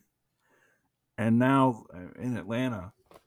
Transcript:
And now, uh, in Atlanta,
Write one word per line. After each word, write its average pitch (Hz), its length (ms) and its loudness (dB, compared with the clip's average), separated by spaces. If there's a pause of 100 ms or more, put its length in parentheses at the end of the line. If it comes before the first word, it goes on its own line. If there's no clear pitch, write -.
(1160)
And 113 220 2
now, 131 540 4
uh, 90 280 -16
in 120 160 -6
Atlanta, 107 540 -6 (360)